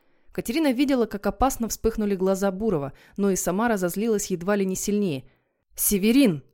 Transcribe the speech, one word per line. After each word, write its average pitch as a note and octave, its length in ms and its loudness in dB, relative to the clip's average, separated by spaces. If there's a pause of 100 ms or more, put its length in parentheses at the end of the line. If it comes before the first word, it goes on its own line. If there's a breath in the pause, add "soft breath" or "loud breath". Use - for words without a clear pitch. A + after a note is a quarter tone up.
(320)
Катерина C#4 400 0
видела, B3+ 340 2
как G#3 200 -8
опасно A#3 420 0
вспыхнули G#3+ 460 -2
глаза F#3+ 360 0
Бурова, F#3 420 -2 (240 soft breath)
но G3 140 2
и F#3 60 0
сама F#3+ 320 -2
разозлилась G3+ 640 -2
едва F#3 260 -2
ли G3 80 0
не F#3+ 120 -2
сильнее. G3 480 -2 (500)
"Северин!" G#3 680 4 (120)